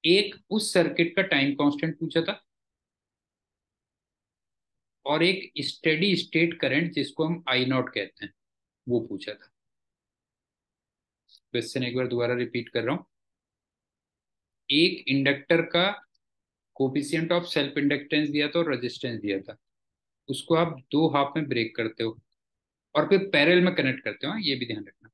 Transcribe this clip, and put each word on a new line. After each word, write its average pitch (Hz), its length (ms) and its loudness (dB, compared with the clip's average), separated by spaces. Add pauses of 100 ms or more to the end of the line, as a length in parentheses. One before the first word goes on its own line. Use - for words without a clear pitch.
एक 190 320 2 (160)
उस 208 220 0
सर्किट 170 420 2
का 190 80 2
टाइम 139 320 2
कांस्टेंट 147 440 0
पूछा 165 220 0
था 185 200 -6 (2750)
और 151 180 2
एक 185 280 0 (100)
स्टेडी 165 540 0
स्टेट 165 460 -2
करंट, 147 320 0
जिसको - 320 -4
हम 170 240 -4
आई 127 160 2
नॉट 127 280 -2
कहते - 320 -8
हैं, 98 80 -18 (540)
वो 120 200 0
पूछा 104 260 -10
था। - 180 -20 (2000)
क्वेश्चन 120 320 -4
एक 120 120 -6
बार 127 120 0
दोबारा 120 280 0
रिपीट 120 340 -6
कर 117 140 -2
रहा 127 120 0
हूं, 180 80 -8 (1700)
एक 170 380 2
इंडक्टर 139 600 2
का 175 180 2 (920)
coefficient 147 560 0
of 175 160 2
self 139 300 -2
inductance 147 540 0
दिया 147 160 0
था 160 120 0
और 160 120 0
रेजिस्टेंस 120 500 -4
दिया 101 200 -2
था, 107 160 -18 (720)
उसको 139 260 0
आप 165 200 2 (160)
दो 156 180 4
हाफ 139 260 0
में 156 140 -2
ब्रेक 117 260 -2
करते 113 280 -4
हो 113 140 -6 (760)
और 151 140 2
फिर 190 240 2
पैरेलल 170 320 6
में 185 100 2
कनेक्ट 131 280 -2
करते 110 240 -6
हो, 170 60 -4
हाँ, 220 80 -6
ये 143 140 -2
भी 123 100 -6
ध्यान 107 200 -8
रखना। 107 280 -20